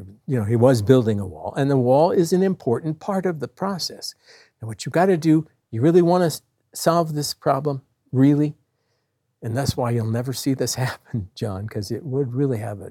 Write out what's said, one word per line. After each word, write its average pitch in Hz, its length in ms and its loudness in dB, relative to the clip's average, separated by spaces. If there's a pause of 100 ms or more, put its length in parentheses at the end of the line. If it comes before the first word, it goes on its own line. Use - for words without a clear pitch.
(280)
you 131 100 0
know, 107 60 0
he 110 120 0
was 120 260 6
building 113 360 4
a 98 80 -6
wall. 98 300 -10
And 139 140 0
the 139 60 2
wall 135 360 4
is 170 200 2
an 185 120 4
important 156 560 -2
part 190 260 -4
of 165 140 -4
the 139 80 -8
process. - 680 -8 (460)
And 113 80 -12
what 107 180 -10
you 147 60 -10
gotta 180 240 4
do, 156 320 2 (240)
you 113 80 -4
really 170 220 6
wanna 175 240 4
s-, 147 160 -4 (300)
solve 165 420 0
this 147 200 -6
problem, 139 480 -2 (300)
really? 147 420 4 (880)
And 110 140 -4
that's 135 200 -4
why 123 140 -2
you'll 117 160 -2
never 123 260 -4
see 135 220 -2
this 131 200 -4
<laughs> 127 120 -4
happen, - 480 -8
John, 104 340 -8
'cause 107 220 -8
it 117 140 -8
would 131 300 -4
really 131 240 -2
have 107 220 -10
a 98 100 -16